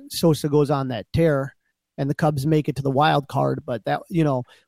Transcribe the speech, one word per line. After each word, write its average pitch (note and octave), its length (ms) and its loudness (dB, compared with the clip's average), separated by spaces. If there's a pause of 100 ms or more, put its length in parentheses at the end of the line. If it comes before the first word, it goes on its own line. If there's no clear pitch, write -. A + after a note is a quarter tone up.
Sosa - 400 0
goes D3 220 2
on C#3 180 -2
that A2+ 240 -8
tear D3 420 0 (420)
and C#3 140 -2
the C#3+ 60 -2
Cubs D3+ 300 0
make D#3 220 2
it C#3+ 80 -2
to C3+ 60 -4
the C#3 80 -2
wild D3 380 2
card. C3+ 360 -2
But A#2+ 200 -8
that, D3 240 -2
you E3 160 2
know, C3 180 0 (260)